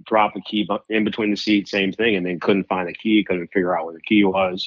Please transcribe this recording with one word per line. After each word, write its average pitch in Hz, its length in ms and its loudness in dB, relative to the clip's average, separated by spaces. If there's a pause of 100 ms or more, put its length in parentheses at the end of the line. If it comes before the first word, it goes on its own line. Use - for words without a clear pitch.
dropped 107 300 2
the 98 60 -8
key 107 200 -2
bu-, 95 160 -4 (100)
in 110 160 0
between 104 260 -2
the 101 60 0
seats, 104 360 0
same 98 200 0
thing, 110 220 0
and 92 100 0
then 90 140 -4
couldn't 95 300 2
find 92 200 -2
the 85 60 -8
key, 107 300 2
couldn't 90 280 -4
figure 90 240 0
out 82 80 -4
where 82 100 -10
the 82 60 -20
key 104 240 4
was. 95 420 0